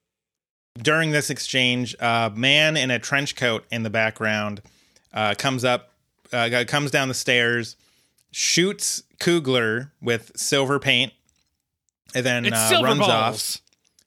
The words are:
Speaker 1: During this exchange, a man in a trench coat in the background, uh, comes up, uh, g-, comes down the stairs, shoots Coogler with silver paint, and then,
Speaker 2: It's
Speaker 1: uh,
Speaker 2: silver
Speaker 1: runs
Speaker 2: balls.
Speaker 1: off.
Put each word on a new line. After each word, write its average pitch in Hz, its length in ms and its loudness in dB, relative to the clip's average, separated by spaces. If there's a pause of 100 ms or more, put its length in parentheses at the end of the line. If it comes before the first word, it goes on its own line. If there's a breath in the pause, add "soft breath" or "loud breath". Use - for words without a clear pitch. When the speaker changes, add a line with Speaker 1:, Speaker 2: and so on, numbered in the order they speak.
(760)
Speaker 1:
During 156 340 2
this 147 200 0
exchange, 123 680 0
a 117 340 2
man 147 420 4
in 131 140 0
a 120 80 0
trench 139 380 -2
coat 117 340 -2
in 117 120 -4
the 110 60 -4
background, 107 720 -2 (540 soft breath)
uh, 107 240 0
comes 127 260 -2
up, 123 300 0 (380)
uh, 117 180 0
g-, 123 160 2
comes 147 240 -2
down 135 180 0
the 127 60 -6
stairs, 120 640 0 (540)
shoots - 760 -2 (160)
Coogler 131 720 0 (120)
with 117 340 -4
silver 139 420 0
paint, 131 340 0 (1040)
and 127 120 -2
then, 123 180 0
Speaker 2:
It's 117 120 0
Speaker 1:
uh, 110 120 2
Speaker 2:
silver 120 160 4
Speaker 1:
runs 135 160 2
Speaker 2:
balls. - 100 4
Speaker 1:
off. 110 500 -2 (460)